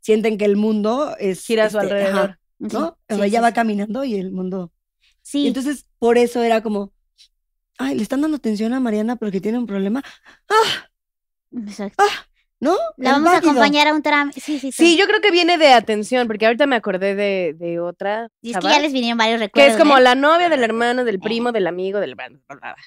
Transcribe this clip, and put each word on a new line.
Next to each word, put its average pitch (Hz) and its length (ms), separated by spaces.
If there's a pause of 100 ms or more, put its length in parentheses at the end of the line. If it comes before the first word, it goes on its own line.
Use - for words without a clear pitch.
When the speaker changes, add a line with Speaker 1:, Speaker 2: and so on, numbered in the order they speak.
Speaker 1:
sienten 220 360
que 208 100
el 202 100
mundo 214 640
es, 190 260
Speaker 2:
Gira 220 200
a 214 40
su 208 80
Speaker 1:
este, 196 160
ajá, - 20 (120)
Speaker 2:
alrededor. 196 300 (200)
Speaker 1:
¿no? 214 100
Speaker 3:
Sí, 214 80
Speaker 1:
O 320 180 (120)
sea, 214 120
Speaker 3:
sí, 202 40
Speaker 1:
ella 202 160
Speaker 3:
sí, 226 40
Speaker 1:
va 233 80
Speaker 3:
sí. 220 40
Speaker 1:
caminando 220 480
y 247 140
el 190 160
mundo. 185 400 (520)
Speaker 3:
Sí. 285 200
Speaker 1:
Y - 20
entonces, 262 400 (140)
por 233 180
eso 240 240
era 226 220
como, 202 280 (840)
"Ay, 269 160
le 233 80
están 262 200
dando 311 140
atención 220 380
a 269 60
Mariana 226 340
porque 202 260
tiene 208 160
un 247 100
problema". 202 360 (460)
¡Ah! - 400 (760)
Speaker 3:
Exacto. 208 400
Speaker 1:
¡Ah! - 220 (320)
¿No? 320 180 (200)
Speaker 3:
La 254 140
Speaker 1:
El 277 40
Speaker 3:
vamos 302 140
a 349 60
Speaker 1:
válido. 330 160
Speaker 3:
acompañar 294 360
a 302 80
un 311 80
trámite. 285 380
Sí, 294 180
sí, 262 140
Speaker 2:
Sí, - 120
Speaker 3:
sí. 339 120
Speaker 2:
yo 381 100
creo 415 140
que - 100
viene 339 280
de 311 140
atención, 226 540
porque 214 200
ahorita 240 200
me 269 80
acordé 196 400
de, 196 420
de 170 220
otra 196 520 (100)
Speaker 3:
Y 233 100
es 226 60
que 180 60
Speaker 2:
chava 294 120
Speaker 3:
ya 294 80
les 294 100
vinieron 233 240
varios 226 220
Speaker 2:
que 226 80
Speaker 3:
recuerdos, 277 280
Speaker 2:
es 214 60
como 294 160
Speaker 3:
¿eh? 262 40
Speaker 2:
la 254 160
novia 330 320
del 285 160
hermano, 240 400
del 220 120
Speaker 3:
Eh. 185 60
Speaker 2:
primo, 233 300
del 196 160
amigo, 190 320
del 131 160
bla, 127 120
bla, 131 100 (100)
bla, 139 100
bla. 123 180 (100)